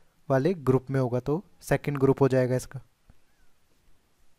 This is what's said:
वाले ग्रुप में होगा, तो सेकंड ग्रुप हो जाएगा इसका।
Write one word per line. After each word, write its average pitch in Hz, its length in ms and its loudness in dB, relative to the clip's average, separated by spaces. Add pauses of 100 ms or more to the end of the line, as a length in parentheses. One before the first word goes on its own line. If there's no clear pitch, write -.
(300)
वाले 139 240 2
ग्रुप 131 360 0
में 135 100 -2
होगा, 127 200 0
तो 151 240 -4 (180)
सेकंड 143 380 -2
ग्रुप 135 220 2
हो 139 60 4
जाएगा 127 280 0
इसका। 127 260 -8 (1600)